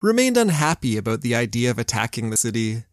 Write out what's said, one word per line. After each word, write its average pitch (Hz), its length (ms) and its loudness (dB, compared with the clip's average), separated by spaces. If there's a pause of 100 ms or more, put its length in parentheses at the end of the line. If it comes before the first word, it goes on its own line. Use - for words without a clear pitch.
remained 240 360 2
unhappy 156 580 2
about 110 260 -2
the 120 120 -2
idea 117 380 0
of 110 80 -4
attacking 113 500 -4
the 110 80 -4
city, 113 560 -2